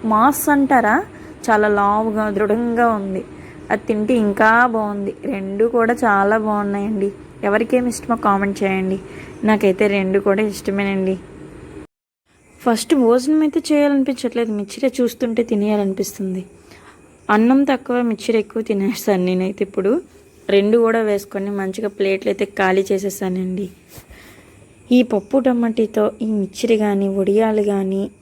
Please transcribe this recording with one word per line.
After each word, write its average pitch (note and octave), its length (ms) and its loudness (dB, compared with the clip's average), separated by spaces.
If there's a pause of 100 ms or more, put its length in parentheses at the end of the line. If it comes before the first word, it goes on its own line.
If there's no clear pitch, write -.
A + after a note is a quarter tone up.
(100)
మాస్ A#3+ 300 4 (140)
అంటారా, C4 400 4 (520)
చాలా G#3+ 220 4 (100)
లావుగా G#3+ 460 0 (120)
దృఢంగా A#3 500 0 (120)
ఉంది, F#3+ 240 -6 (500)
అది G#3+ 160 -4
తింటే G#3+ 340 0
ఇంకా G#3+ 300 4 (240)
బాగుంది. G#3 360 -4 (200)
రెండు G3 420 -2
కూడా A3+ 300 2
చాలా G3+ 420 4
బాగున్నాయండి. G3+ 640 -2 (380)
ఎవరికేమి A#3 460 0
ఇష్టమో - 220 -4 (120)
కామెంట్ G3 340 0
చేయండి, F#3+ 360 -2 (520)
నాకైతే G3+ 360 2 (100)
రెండు F#3+ 320 0
కూడా G3 160 2 (100)
ఇష్టమేనండి. G3 600 -2 (1500)
ఫస్ట్ A#3+ 300 2 (100)
భోజనం B3+ 440 4
అయితే D#4 220 -2
చేయాలనిపించట్లేదు, C4 800 0 (100)
మిర్చిరే B3 400 -4
చూస్తుంటే A#3 520 0
తినేయాలనిపిస్తుంది. G3 920 -2 (920)
అన్నం B3 260 4 (100)
తక్కువ, B3 280 -2 (100)
మిర్చిరి A3 340 -2
ఎక్కువ A3 180 -6 (100)
తినేస్తాను G3 580 0
నేనైతే. F#3 380 -2
ఇప్పుడు G3 240 -2 (640)
రెండు G3+ 300 4
కూడా A3+ 240 2
వేసుకొని G3+ 500 -4
మంచిగా G3 380 -4
ప్లేట్లు G3 340 -2
అయితే G3 140 -2 (140)
ఖాళీ F#3+ 300 2
చేసేసానండి. F#3+ 760 -4 (1300)
ఈ - 20 8 (140)
పప్పు G3+ 320 -2
టమాటీతో A3+ 600 0 (200)
ఈ - 20 -4 (120)
మిర్చిరి G#3+ 420 0
కానీ, G3+ 260 0 (120)
వడియాలు G#3+ 500 2
కానీ G3 320 -2 (220)